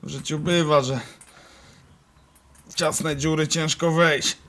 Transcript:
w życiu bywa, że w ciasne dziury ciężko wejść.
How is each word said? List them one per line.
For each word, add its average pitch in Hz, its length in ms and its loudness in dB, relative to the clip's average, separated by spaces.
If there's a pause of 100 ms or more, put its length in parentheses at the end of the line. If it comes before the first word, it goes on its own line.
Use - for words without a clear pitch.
w - 60 -14
życiu 143 300 -8
bywa, 151 440 2
że 127 180 -2 (1700)
w - 60 -20
ciasne 156 420 -2
dziury 156 320 0
ciężko 165 420 0
wejść. 160 460 2 (120)